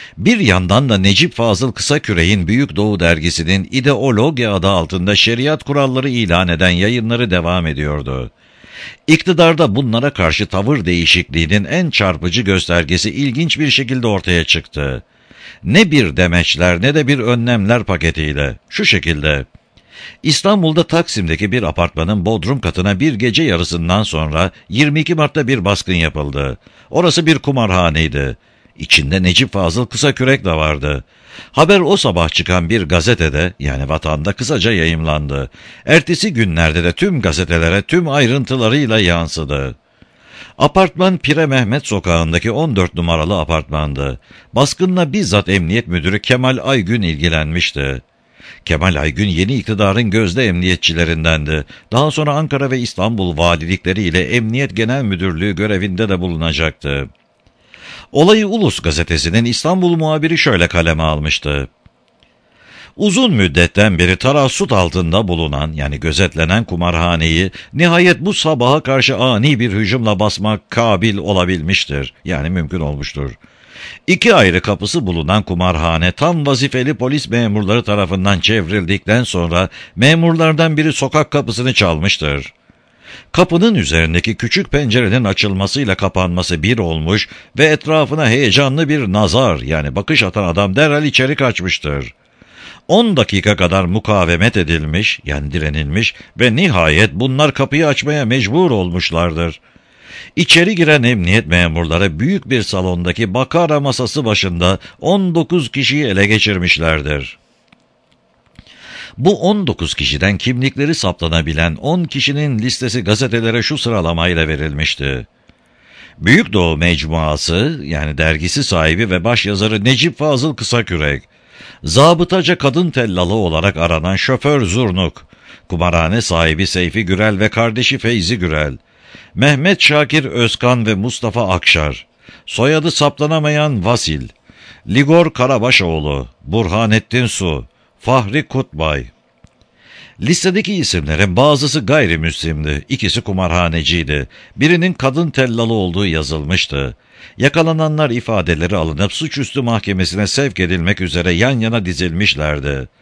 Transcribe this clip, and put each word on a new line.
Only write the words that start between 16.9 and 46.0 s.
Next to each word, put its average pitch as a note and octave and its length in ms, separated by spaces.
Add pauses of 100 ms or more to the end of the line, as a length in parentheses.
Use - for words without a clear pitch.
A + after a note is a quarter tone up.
de D3+ 120
bir C#3 120
önlemler A#2 640
paketiyle. D2+ 720 (120)
Şu - 160
şekilde. D2+ 600 (800)
İstanbul'da E3 600
Taksim'deki G2 680
bir A#2+ 100
apartmanın F2 640
bodrum A2 340
katına F#2 400
bir D3+ 140
gece A2+ 280
yarısından F2 600
sonra D#2 480 (180)
yirmi D3 320
iki E3 140
Mart'ta D3+ 340
bir A#2+ 160
baskın F#2+ 300
yapıldı. C#2+ 640 (320)
Orası E3 360
bir D#3 120
kumarhaneydi. E2 1000 (420)
İçinde D#2+ 440
Necip F2+ 300
Fazıl G2 340
Kısakürek C3+ 580
de F2 80
vardı. D2 520 (480)
Haber F3+ 280
o F3 160
sabah F2 320
çıkan F2 420
bir A2 120
gazetede, E2+ 760
yani C#2 300
Vatan'da D#2 440
kısaca A2+ 400
yayımlandı. D#2 800 (360)
Ertesi F3 460
günlerde E2 520
de F2 80
tüm F3 280
gazetelere E2+ 640
tüm E3+ 260
ayrıntılarıyla B2+ 920
yansıdı. D2+ 760 (840)
Apartman F#3 600
Pire D#3+ 280
Mehmet C3+ 400
Sokağı'ndaki E2+ 640
on C#3 260
dört F2+ 180
numaralı E2+ 460
apartmandı. D2+ 800 (320)
Baskınla E3+ 600
bizzat G#2 360
Emniyet F#2+ 400
Müdürü F2 340